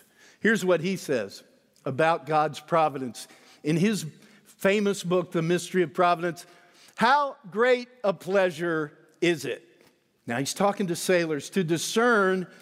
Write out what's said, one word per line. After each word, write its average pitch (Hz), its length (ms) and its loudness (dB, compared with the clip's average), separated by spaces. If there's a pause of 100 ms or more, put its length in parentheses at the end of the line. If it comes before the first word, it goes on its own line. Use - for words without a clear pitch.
(400)
Here's 202 240 2
what 180 160 2
he 185 160 -4
says 110 480 -6 (400)
about 160 420 0
God's 151 320 0
providence 143 680 -2 (340)
in 156 140 0
his 185 300 0 (380)
famous 202 600 0
book, 180 260 0
The 170 120 -2
Mystery 175 400 0
of 160 120 -4
Providence. 175 520 0 (500)
"How 269 400 2 (140)
great 247 380 0 (140)
a 196 100 0
pleasure 170 800 -2 (280)
is 165 240 2
it?" 120 200 -8 (600)
Now 120 120 -4
he's 135 160 -4
talking 202 340 0
to 170 80 -2
sailors, 160 540 0
"to 190 140 0
discern 190 840 2 (160)